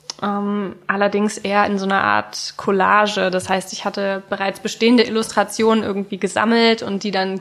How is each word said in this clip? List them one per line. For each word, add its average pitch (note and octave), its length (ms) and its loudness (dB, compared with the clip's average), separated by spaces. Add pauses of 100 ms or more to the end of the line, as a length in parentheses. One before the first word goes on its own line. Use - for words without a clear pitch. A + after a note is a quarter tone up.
(220)
Ähm, G3+ 540 -4 (120)
allerdings G3+ 500 0
eher G3+ 300 0
in G3+ 100 -2
so F#3+ 80 -4
einer G3 180 2
Art - 540 -2
Collage. G3 760 2
Das F#3 180 -2
heißt, F#3 220 -2
ich - 140 -12
hatte G3 440 -4
bereits G3 300 -4
bestehende A3+ 440 4
Illustrationen A3 800 0
irgendwie G3 340 -4
gesammelt A3+ 680 2
und G3 200 -6
die G#3 80 -4
dann, F#3+ 300 -2